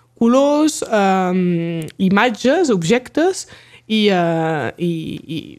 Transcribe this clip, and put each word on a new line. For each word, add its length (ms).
colors, 640
ehm, 1040
imatges, 720
objectes 760
i, 220
eh, 720
i, 120
i 120